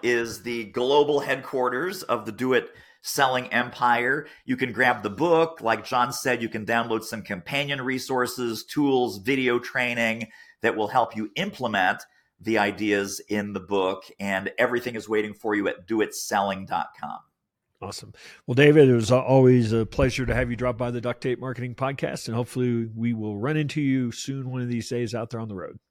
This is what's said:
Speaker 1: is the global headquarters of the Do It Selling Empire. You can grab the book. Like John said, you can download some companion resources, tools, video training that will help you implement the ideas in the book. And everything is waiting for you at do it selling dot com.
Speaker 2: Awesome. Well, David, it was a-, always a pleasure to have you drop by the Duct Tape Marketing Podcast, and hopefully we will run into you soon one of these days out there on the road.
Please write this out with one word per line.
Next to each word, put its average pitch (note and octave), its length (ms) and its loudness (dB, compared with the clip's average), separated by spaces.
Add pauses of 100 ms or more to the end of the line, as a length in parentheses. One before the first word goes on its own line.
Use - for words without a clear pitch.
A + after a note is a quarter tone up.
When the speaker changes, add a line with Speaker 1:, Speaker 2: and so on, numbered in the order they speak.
Speaker 1:
is A#2 400 0
the A#2 220 -6
global C#3+ 560 2
headquarters C3 800 -4
of A2 220 -2
the A2+ 60 -10
Do B2+ 220 0
It - 180 2 (300)
Selling B2+ 520 4
Empire. A#2+ 760 2 (180)
You B2+ 120 0
can B2+ 160 -2
grab A#2+ 300 4
the G#2 80 -2
book. E3 500 2
Like A2 240 0
John B2 260 0
said, B2 300 -2
you A2+ 80 -4
can G#2+ 160 -8
download A2+ 380 0
some G#2+ 180 -10
companion C#3 600 -6
resources, B2 840 -2
tools, B2+ 540 2
video B2 400 2
training A#2 680 -2 (340)
that A2 140 2
will G#2 120 -2
help A#2 280 0
you G#2+ 200 -6
implement A2 680 -2 (380)
the A2 160 0
ideas G2+ 720 0
in G#2 240 -2
the G2 80 -4
book. F#2+ 420 -2 (160)
And G2 380 -4
everything A#2+ 380 0
is G2+ 120 -10
waiting G#2+ 260 0
for G#2+ 220 -2
you G2 140 0
at - 180 -8
do A2 140 2
it - 120 -2
selling G2 520 -2
dot F2 220 -4 (120)
com. C#2 200 -12 (640)
Speaker 2:
Awesome. G2+ 300 -14 (340)
Well, B2 100 -2
David, D3 340 8
it A#2+ 60 8
was A2+ 160 2
a-, B2+ 100 6
always B2+ 500 6
a A2+ 140 2
pleasure C3 400 -2
to G#2+ 100 0
have B2 140 -2
you A#2 80 -6
drop B2 200 -2
by A#2+ 140 -4
the A#2+ 80 -6
Duct A#2+ 220 -6
Tape B2 180 -4
Marketing B2 360 -8
Podcast, C3+ 520 -6
and A#2 80 -4
hopefully A#2+ 580 -2
we A#2 200 -2
will G#2+ 240 -4
run C3+ 180 -2
into D3+ 240 -2
you C3 320 0
soon C3+ 380 -8
one B2+ 120 -6
of B2 60 -4
these A#2+ 220 -4
days A#2+ 260 -4
out A2+ 140 -6
there A2+ 100 -8
on A2+ 80 -8
the G#2 80 -8
road. D#2+ 220 -10 (140)